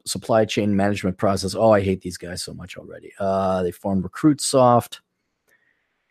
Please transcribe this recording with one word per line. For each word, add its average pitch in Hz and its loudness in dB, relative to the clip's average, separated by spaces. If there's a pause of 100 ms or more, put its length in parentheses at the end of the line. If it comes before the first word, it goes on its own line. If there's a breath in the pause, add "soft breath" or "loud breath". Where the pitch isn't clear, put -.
supply 110 0
chain 104 -2
management 98 -2
process. 98 -2
Oh, 110 4
I 104 6
hate 95 -2
these 90 -12
guys 87 -12
so 85 -14
much 87 -16
already. 82 -20
Uh, 95 0
they 90 -2
formed 98 -2
Recruitsoft, 123 2 (1120)